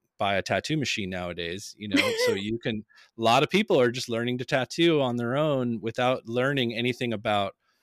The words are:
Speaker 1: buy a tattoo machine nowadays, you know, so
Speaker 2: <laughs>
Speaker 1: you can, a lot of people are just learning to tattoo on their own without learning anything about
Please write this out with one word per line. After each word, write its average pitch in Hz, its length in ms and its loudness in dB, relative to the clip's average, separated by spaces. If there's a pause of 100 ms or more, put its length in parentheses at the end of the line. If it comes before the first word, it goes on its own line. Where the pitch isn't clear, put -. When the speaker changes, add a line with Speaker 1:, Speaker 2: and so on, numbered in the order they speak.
(180)
Speaker 1:
buy 101 200 0
a 92 40 2
tattoo 98 340 0
machine 117 360 -2
nowadays, 90 680 -6
you 104 100 -10
know, 494 240 2 (140)
so 480 80 2
Speaker 2:
<laughs> - 0 -
Speaker 1:
you 196 240 -2
can, 110 260 -6 (320)
a 113 60 -10
lot 117 220 6
of 143 80 0
people 190 280 4
are 123 120 6
just 123 180 -6
learning 120 300 -2
to 127 60 -8
tattoo 156 540 2
on 123 180 0
their 120 200 -2
own 131 440 0
without 123 460 -2
learning 123 460 0
anything 120 400 -2
about 104 400 0 (300)